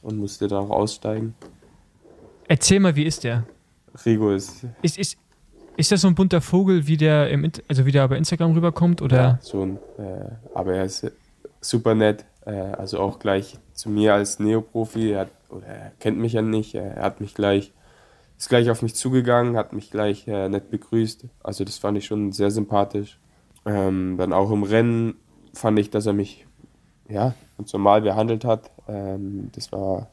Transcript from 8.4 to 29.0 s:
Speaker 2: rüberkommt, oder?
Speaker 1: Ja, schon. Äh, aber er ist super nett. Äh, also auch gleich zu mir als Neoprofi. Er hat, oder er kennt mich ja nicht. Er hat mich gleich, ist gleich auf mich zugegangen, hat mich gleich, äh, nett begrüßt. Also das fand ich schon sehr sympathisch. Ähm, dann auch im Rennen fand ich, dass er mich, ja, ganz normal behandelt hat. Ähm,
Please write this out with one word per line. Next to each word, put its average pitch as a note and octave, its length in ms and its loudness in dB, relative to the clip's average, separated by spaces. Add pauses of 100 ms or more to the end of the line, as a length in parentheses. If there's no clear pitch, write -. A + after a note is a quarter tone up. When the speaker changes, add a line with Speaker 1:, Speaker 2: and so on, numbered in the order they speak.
Speaker 2:
rüberkommt, E3+ 480 2
oder? B2+ 160 4
Speaker 1:
Ja, B2+ 220 6 (100)
schon. F#2+ 280 -4 (200)
Äh, G2 280 -10 (280)
aber F#2 220 -2
er F#2+ 100 0
ist - 240 -8 (520)
super A#2 340 0
nett. G#2+ 300 2 (200)
Äh, G#2+ 60 -10
also G2 480 -8
auch G2+ 200 -4
gleich G2 380 -2 (160)
zu - 160 -12
mir G#2 240 4
als G2+ 260 0
Neoprofi. A2 720 -2
Er G2 100 -4
hat, F#2+ 100 -8 (180)
oder G2 160 -16
er G2+ 340 -18
kennt G#2+ 180 -2
mich A2+ 160 -2
ja A2 80 0
nicht. A2 340 -2
Er G2 260 -8
hat G2 200 -4
mich G#2 140 -12
gleich, G2+ 360 0 (680)
ist - 120 -12
gleich A#2+ 200 4
auf A2+ 120 0
mich A2+ 140 -4
zugegangen, A#2+ 600 2
hat G#2+ 180 -4
mich - 180 -12
gleich, G#2 360 -4
äh, G2 220 -4
nett G2 220 -4
begrüßt. A2+ 540 -4 (180)
Also G2 200 -8
das G2+ 140 -10
fand G#2 200 -2
ich G2+ 80 -6
schon G#2 260 -4
sehr G2+ 200 0
sympathisch. G#2 680 -2 (460)
Ähm, F#2+ 520 -2
dann F2+ 160 -2
auch G2 180 2
im G#2 120 0
Rennen A2+ 520 0 (380)
fand G#2+ 260 0
ich, G#2 100 0
dass G#2 160 -2
er G#2 80 0
mich, G2+ 340 -6 (600)
ja, A2 260 -2 (240)
ganz G2+ 160 -14
normal G2+ 280 4
behandelt A2 420 0
hat. A2+ 280 -2 (160)
Ähm, G2 680 -8